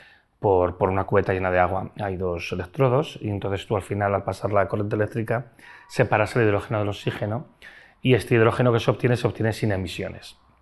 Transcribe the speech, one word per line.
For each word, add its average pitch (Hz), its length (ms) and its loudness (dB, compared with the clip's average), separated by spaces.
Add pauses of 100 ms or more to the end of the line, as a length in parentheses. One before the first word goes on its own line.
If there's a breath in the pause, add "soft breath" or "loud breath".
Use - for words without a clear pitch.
(400 soft breath)
por, 92 380 2
por 98 100 2
una 95 160 0
cubeta 98 300 2
llena 92 160 -2
de 90 80 4
agua. 90 320 0 (100)
Hay 98 160 -4
dos 87 360 -6
electrodos, 127 680 -2
y - 80 -8
entonces 98 380 -6
tú 110 100 -2
al 95 60 -4
final, 101 320 -2
al 95 100 -2
pasar 98 260 -4
la 101 160 2
corriente 107 300 -4
eléctrica, 110 560 -4 (360 loud breath)
separas 107 480 2
el 120 80 4
hidrógeno 104 340 0
del 101 100 -2
oxígeno, 110 600 -6 (520 loud breath)
y 131 140 4
este 113 200 2
hidrógeno 117 380 4
que 117 80 2
se - 100 2
obtiene, 120 260 2
se - 100 0
obtiene 110 260 -2
sin 110 200 -2
emisiones. 92 640 -8 (240)